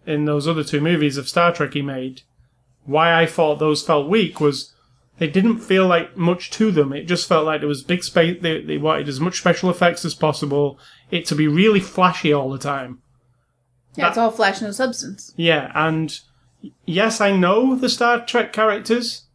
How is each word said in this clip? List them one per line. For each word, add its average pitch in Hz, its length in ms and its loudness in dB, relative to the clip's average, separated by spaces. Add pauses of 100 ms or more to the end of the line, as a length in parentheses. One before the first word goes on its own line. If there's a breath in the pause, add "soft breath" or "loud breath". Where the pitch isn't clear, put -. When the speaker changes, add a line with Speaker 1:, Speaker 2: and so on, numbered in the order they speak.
Speaker 1:
in 151 200 -2
those 147 220 -2
other 160 160 -2
two 147 180 -2
movies 151 360 2
of 131 120 -10
Star 175 240 2
Trek 143 200 -4
he 143 80 -4
made. 131 400 -8 (600)
Why 160 380 4
I 165 60 6
thought 151 320 2
those 151 260 0
felt 147 240 2
weak 196 320 0
was 143 320 0 (460 soft breath)
they 165 80 -2
didn't 202 320 2
feel 190 260 2
like 175 320 2
much 175 340 -2
to 220 200 2
them. 143 220 2
It 156 100 -8
just 170 240 -4
felt 160 180 2
like 143 140 0
there 147 80 -4
was 139 160 -4
big 180 200 -2
space. 175 380 0
They, 160 200 -2
they 151 180 -6
wanted 147 280 -2
as 135 120 -6
much 180 180 -2
special 180 320 0
effects 175 340 0
as 165 120 -6
possible. 143 640 -2 (320 soft breath)
It 170 160 -4
to 151 80 -4
be 151 120 2
really 190 340 4
flashy 175 520 0
all 135 160 0
the 135 80 -8
time. 131 420 -8 (960)
Speaker 2:
Yeah, 294 120 0
it's - 80 0
Speaker 1:
That 226 80 0
Speaker 2:
all 220 80 2
flash, 202 320 0
no 208 80 -8
substance. 233 640 -6
Speaker 1:
Yeah, 160 400 2
and 160 420 -2 (680)
yes, 214 360 0
I 202 160 2
know 220 380 2
the 254 140 0
Star 240 360 0
Trek 240 260 -2
characters. 220 840 -2